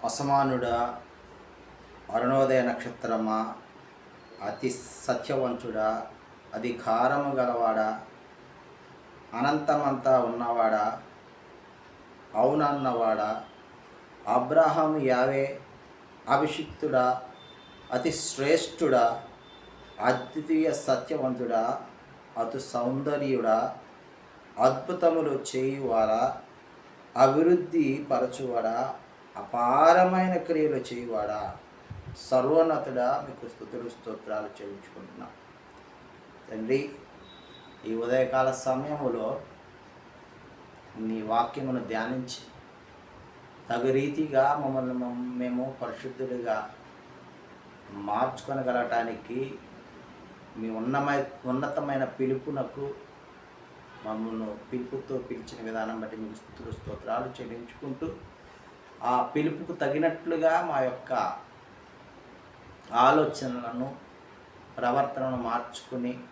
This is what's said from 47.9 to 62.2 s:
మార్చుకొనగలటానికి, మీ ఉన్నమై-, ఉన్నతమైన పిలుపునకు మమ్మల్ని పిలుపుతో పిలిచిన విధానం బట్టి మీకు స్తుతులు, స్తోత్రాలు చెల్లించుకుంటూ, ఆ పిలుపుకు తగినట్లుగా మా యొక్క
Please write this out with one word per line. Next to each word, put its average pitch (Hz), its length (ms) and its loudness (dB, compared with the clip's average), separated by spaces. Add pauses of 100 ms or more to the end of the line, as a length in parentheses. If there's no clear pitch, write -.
మార్చుకొనగలటానికి, 120 1700 -2 (960)
మీ 110 120 -6
ఉన్నమై-, 135 640 -2 (120)
ఉన్నతమైన 135 580 -2
పిలుపునకు 135 880 -4 (1120)
మమ్మల్ని 110 400 -4 (260)
పిలుపుతో 131 460 -6
పిలిచిన 117 500 -10
విధానం 110 340 -4
బట్టి 110 160 -10
మీకు 110 180 -10
స్తుతులు, - 360 -16
స్తోత్రాలు 117 720 -6
చెల్లించుకుంటూ, 120 640 -10 (960)
ఆ 123 320 2
పిలుపుకు 151 380 -2
తగినట్లుగా 160 960 0
మా 143 100 0
యొక్క 127 340 -2 (1800)